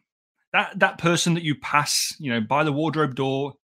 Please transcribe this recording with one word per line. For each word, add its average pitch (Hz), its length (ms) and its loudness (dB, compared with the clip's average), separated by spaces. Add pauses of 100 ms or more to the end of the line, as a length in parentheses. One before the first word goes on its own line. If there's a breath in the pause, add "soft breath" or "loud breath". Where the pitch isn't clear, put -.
(540)
That, 190 260 -2
that 190 180 4
person 170 360 2
that 170 100 -2
you 147 120 0
pass, - 640 0
you 139 140 -6
know, 117 80 0
by 131 240 0
the 151 80 0
wardrobe 151 420 0
door, 135 500 -4